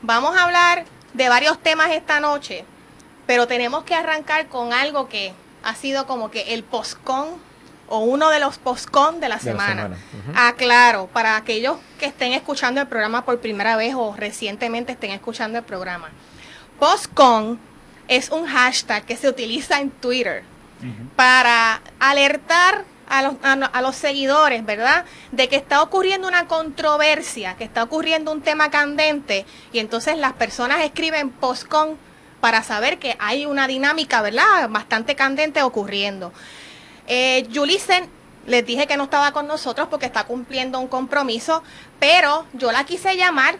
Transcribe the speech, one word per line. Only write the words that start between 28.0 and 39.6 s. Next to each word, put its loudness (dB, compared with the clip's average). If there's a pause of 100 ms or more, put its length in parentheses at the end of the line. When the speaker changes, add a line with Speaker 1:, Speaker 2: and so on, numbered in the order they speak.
Speaker 1:
un -6
tema 0
candente, 0 (260)
y -2
entonces -4
las -2
personas -2
escriben -2
postcón -2 (420)
para 4
saber -2
que -4
hay -2
una -2
dinámica, 0
¿verdad? 2
Bastante -2
candente 0
ocurriendo. -4 (760)
Eh, 0
Yulisen, 0 (380)
les 2
dije -2
que 0
no -2
estaba 2
con -4
nosotros -4